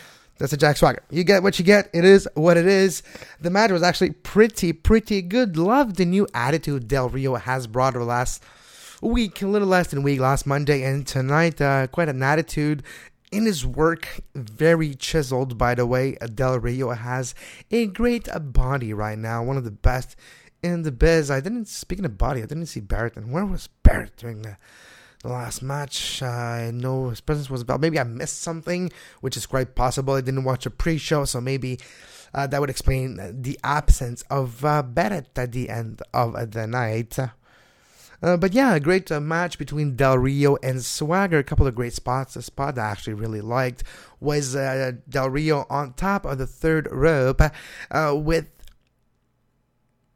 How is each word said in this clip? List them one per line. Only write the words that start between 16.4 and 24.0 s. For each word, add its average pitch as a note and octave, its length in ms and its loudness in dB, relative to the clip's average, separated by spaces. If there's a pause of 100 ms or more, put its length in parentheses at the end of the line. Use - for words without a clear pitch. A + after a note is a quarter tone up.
Rio A#2+ 320 -4
has B2 420 -6 (380)
a A3+ 160 2
great, A#3 420 -2
uh, - 80 -8
body B2+ 560 0
right G#2+ 240 -4
now. A2+ 260 -4
One C3+ 140 -2
of C3 60 -4
the A2+ 80 -8
best B2 440 -2 (460)
in E3+ 220 -2
the D#3 80 -4
biz. D3+ 400 4
I C3+ 80 0
didn't, G#3 280 -6
speaking - 380 -8
of G#2 140 -8
body, A#2+ 240 -2
I - 20 -8
didn't D#3+ 220 -8
see - 120 -12
Barrett. A2 380 -4
And A2 140 -12
where E3+ 120 -2
was F#3+ 260 -6 (120)
Barrett - 360 -2